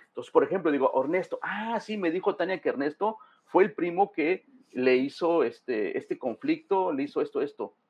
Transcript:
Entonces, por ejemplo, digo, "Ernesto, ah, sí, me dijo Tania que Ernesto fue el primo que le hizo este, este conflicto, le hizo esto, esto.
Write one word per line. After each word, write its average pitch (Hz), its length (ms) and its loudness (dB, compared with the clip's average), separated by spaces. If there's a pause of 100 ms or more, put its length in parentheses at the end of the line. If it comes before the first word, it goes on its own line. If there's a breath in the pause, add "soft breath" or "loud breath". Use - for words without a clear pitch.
Entonces, - 240 -14
por 147 120 4
ejemplo, 165 280 0
digo, 131 180 2 (120)
"Ernesto, 170 400 -2
ah, 220 380 -6
sí, 214 160 -8
me 180 140 0
dijo 185 260 -2
Tania 180 240 -2
que - 100 -2
Ernesto 147 480 -4 (280 loud breath)
fue 185 180 4
el 202 100 -4
primo 175 380 0
que 165 320 -2 (280)
le 127 240 4
hizo 151 480 2
este, 110 540 -2
este - 200 -6
conflicto, 160 760 -2
le 139 120 -2
hizo 147 180 -4
esto, - 180 -4
esto. - 340 -6 (160)